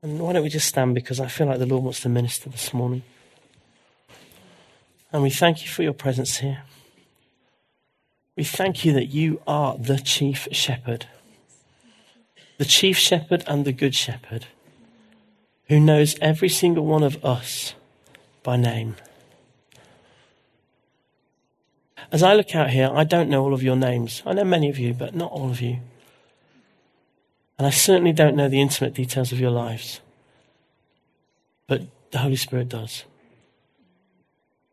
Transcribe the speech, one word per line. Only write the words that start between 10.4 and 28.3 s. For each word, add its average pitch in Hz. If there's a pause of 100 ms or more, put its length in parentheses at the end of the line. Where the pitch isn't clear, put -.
shepherd, 123 (1500)
the 147
chief 190
shepherd 170
and 143
the 139
good 135
shepherd, - (1200)
who 151
knows 151
every 160
single 170
one 156
of 147
us - (680)
by 123
name. 113 (3250)
As 156
I 185
look 208
out 147
here, 131
I 143
don't 165
know 135
all 139
of 131
your 127
names. 123
I -
know 202
many 170
of 139
you, 120
but 123
not 170
all 135
of 120
you. 123 (1800)
And 139
I 143
certainly 175
don't 156